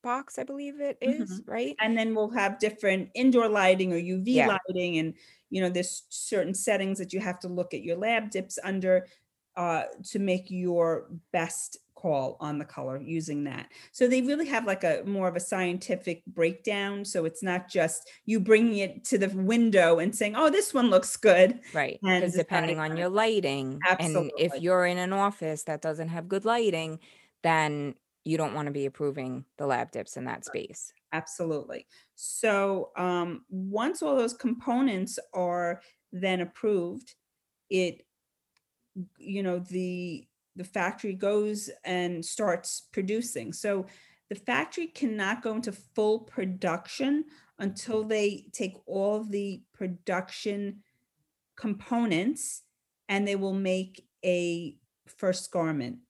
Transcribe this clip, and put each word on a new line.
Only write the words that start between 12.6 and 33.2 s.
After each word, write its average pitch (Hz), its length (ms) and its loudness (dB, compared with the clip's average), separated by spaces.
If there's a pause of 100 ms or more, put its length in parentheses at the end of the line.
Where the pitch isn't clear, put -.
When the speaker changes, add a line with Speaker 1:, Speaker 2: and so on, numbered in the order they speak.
Speaker 2:
color 135 360 -8
using 156 440 -4
that. 135 260 -8 (220)
So 254 140 4
they 254 140 4
really 285 260 0
have, 240 200 -2
like, 190 180 0
a - 220 2
more 196 200 0
of 175 100 0
a 185 40 0
scientific 185 840 -4
breakdown. 202 800 -2
So 180 200 -4
it's 165 180 -6
not 185 260 -2
just 165 420 0 (160)
you 214 140 2
bringing 220 380 6
it 190 280 -4
to 240 100 2
the 196 120 4
window 190 720 6
and 180 140 0
saying, 214 220 0
"Oh, 302 140 6
this 403 240 2
one 247 160 4
looks - 260 6
good." 190 440 8 (120)
Speaker 1:
Right, 143 300 -2
Speaker 2:
And 185 200 4
Speaker 1:
'cause 180 120 0
depending 165 420 2
Speaker 2:
deciding - 40 -4
Speaker 1:
on 156 100 -2
Speaker 2:
on 160 80 -2
it. - 20 -2
Speaker 1:
your 175 80 0
lighting, 160 800 0
and 170 280 4 (200)
if 165 160 2
Speaker 2:
Absolutely. 131 60 -6
Speaker 1:
you're 180 260 4
in 180 140 2
an 185 160 -2
office 196 480 -2
that 151 180 -6
doesn't 160 280 -4
have 170 200 -6
good 196 160 -2
lighting, 180 540 0 (440)
then 151 520 2 (300)
you 160 120 0
don't 147 180 0
wanna 147 180 -4
be 139 140 -2
approving 135 600 -6 (100)
the 147 100 -4
lab 120 260 0
dips - 260 -8
in 127 60 -8
that 127 140 -8
Speaker 2:
Right. - 60 -16
Speaker 1:
space. - 480 -10 (200)
Speaker 2:
Absolutely. 160 760 -6 (300)
So, 196 800 0
um, 175 520 -2